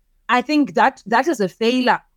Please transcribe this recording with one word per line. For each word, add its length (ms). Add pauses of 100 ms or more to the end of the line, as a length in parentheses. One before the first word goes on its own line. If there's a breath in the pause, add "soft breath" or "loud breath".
(300)
I 120
think 340
that 320
that 200
is 120
a 100
failure 500 (180)